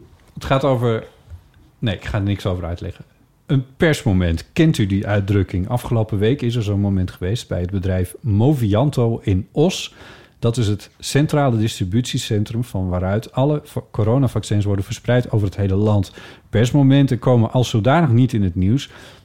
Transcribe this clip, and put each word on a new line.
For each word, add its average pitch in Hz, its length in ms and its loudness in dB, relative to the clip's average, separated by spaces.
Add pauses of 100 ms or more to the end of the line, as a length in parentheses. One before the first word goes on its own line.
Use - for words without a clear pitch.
(340)
het - 100 -14
gaat 135 200 0
over, 120 400 0 (760)
nee, 104 160 -2
ik - 100 -10
ga - 140 -4
er 98 60 0
niks 101 220 -2
over 90 180 -4
uitleggen. 87 400 -10 (420)
Een 131 180 0 (120)
persmoment. 92 760 0
Kent 160 260 2
u 107 80 2
die 98 200 -2
uitdrukking? 98 600 0
Afgelopen 113 500 -2
week 120 240 0
is 117 120 -2
er 120 80 -2
zo'n 101 180 -2
moment 98 300 0
geweest 95 380 -6
bij 92 120 -4
het 90 100 -4
bedrijf 92 500 -2
Movianto 117 1040 2
in 98 300 0
Os. - 420 0 (440)
Dat 117 180 -2
is 120 100 0
het 101 320 -4
centrale 143 600 0
distributiecentrum 113 1040 -2
van 92 240 -6
waaruit 92 440 -2
alle 147 320 0
va-, - 260 -10
coronavaccins 113 760 0
worden 98 200 -2
verspreid - 460 -2
over 101 160 0
het 92 100 -6
hele 98 180 0
land. 104 380 2 (380)
Persmomenten 135 680 4
komen 120 340 2
als 127 160 0
zodanig 131 420 2
niet 120 220 4
in 107 100 0
het 90 120 0
nieuws, 95 360 0 (340)